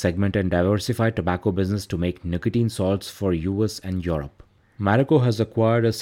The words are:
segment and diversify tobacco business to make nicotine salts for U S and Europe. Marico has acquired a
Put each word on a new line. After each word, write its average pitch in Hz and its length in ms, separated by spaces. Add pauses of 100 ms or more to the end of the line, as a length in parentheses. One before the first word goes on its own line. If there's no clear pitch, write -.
segment 98 400
and 92 140
diversify 104 540
tobacco 90 420 (100)
business 98 260
to 92 180
make - 180 (100)
nicotine 117 440
salts 95 320 (100)
for 95 140
U 95 360
S - 100 (120)
and 90 180
Europe. 76 340 (460)
Marico 135 340
has 113 160
acquired 113 460
a 113 160